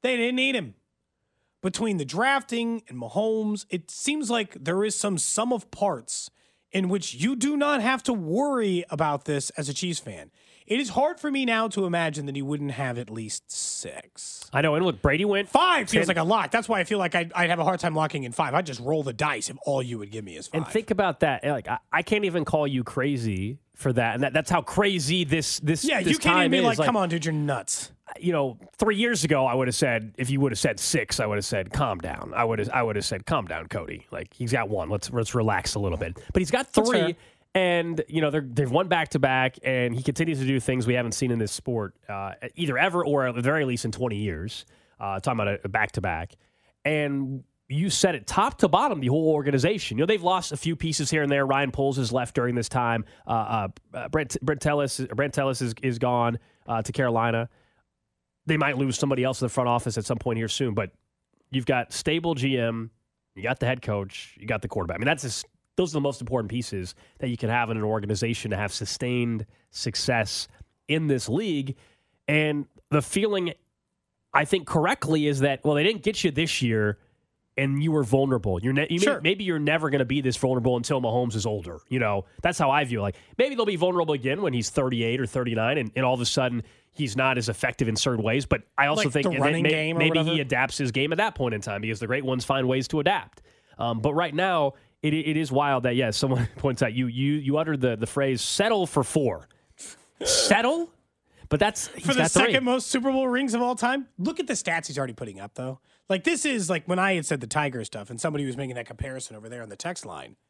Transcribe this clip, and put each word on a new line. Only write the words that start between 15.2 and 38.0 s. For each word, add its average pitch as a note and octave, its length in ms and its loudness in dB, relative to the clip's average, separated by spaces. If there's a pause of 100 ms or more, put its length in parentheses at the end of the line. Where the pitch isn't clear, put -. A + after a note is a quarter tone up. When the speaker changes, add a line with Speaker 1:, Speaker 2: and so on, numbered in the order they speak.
Speaker 2:
went G3+ 240 0
Speaker 1:
Five D4 420 2
feels E3+ 180 2
Speaker 2:
ten F3+ 80 2
Speaker 1:
like E3 80 0
a D#3+ 40 0
lot. G3 240 2
That's A#3 160 0
why A3 120 2
I F3+ 40 2
feel G#3 140 0
like F3+ 180 -2
I'd, E3+ 180 0
I'd F3 180 2
have E3+ 80 0
a E3 40 2
hard F3+ 160 2
time E3 160 -2
locking D#3 280 0
in A#2+ 80 -8
five. - 240 0
I'd F3 100 2
just C3+ 140 -10
roll D3 240 0
the C3+ 100 -4
dice C3+ 380 -2
if A#2 140 -12
all C#3 180 2
you A#2+ 160 -6
would G2+ 120 -10
give G#2+ 140 -10
me E2+ 120 -12
is - 100 -14
five. D#3+ 160 -2
Speaker 2:
And - 80 -10
think A3+ 180 -2
about F#3+ 320 0
that. C#3 220 2
Like, C#3 240 -2
I, B2 100 -2 (140)
I D#3+ 100 2
can't G#3 240 0
even E3+ 200 0
call D3+ 220 2
you C3 160 0
crazy A#2 760 -2 (160)
for C3 180 0
that. A#2 220 2
And B2+ 80 0
that, C3 100 0
that's D3+ 160 2
how F3 140 4
crazy F3+ 600 2
this, D#3 360 0
this, D#3 260 0
Speaker 1:
Yeah, C4+ 160 2
Speaker 2:
this F#3 120 4
Speaker 1:
you D#4+ 40 2
can't F3 200 4
even F#3 80 6
Speaker 2:
time E3+ 60 4
Speaker 1:
be F3+ 60 4
Speaker 2:
is. - 60 4
Speaker 1:
like, A#3 160 4
Speaker 2:
Like, D#3 80 4
Speaker 1:
"Come A#3 100 2
on, F#3 120 2
dude, E3 160 -2
you're D#3+ 80 0
nuts." C#3+ 580 -2 (280)
Speaker 2:
you F3 120 0
know, C3+ 260 0 (200)
three G#3+ 180 4
years G#3+ 280 2
ago, D3 240 4
I A#2+ 80 2
would C3 120 2
have A#2+ 80 0
said, A2+ 420 0
if B2+ 120 -4
you C#3 100 2
would C3+ 120 4
have G#2 80 -4
said A2+ 200 0
six, - 400 0
I A2+ 60 0
would G#2 120 0
have G2+ 80 -2
said, G2 280 -4
"Calm A#2 260 0
down." - 360 -10
I A#2+ 80 2
would A2+ 160 0
have, C3 100 -2
I B2+ 120 0
would A2 140 -2
have G2+ 100 -4
said, G2+ 200 -6
"Calm C3 200 -2
down, D#2+ 220 -8
Cody. - 440 -10
Like, - 220 -12
he's A#2 180 -4
got A2+ 180 0
one. F2 200 -4
Let's, G#2 220 -4
let's A#2+ 240 -2
relax A2 400 0
a G#2+ 40 -2
little F#2 180 -2
bit." E2+ 200 -6 (160)
But F#3+ 80 4
he's D#3+ 100 -2
got B3+ 200 0
Speaker 1:
That's A3 160 4
Speaker 2:
three, A#3+ 120 4
Speaker 1:
fair. E3+ 160 0 (400)
Speaker 2:
and, E3+ 520 2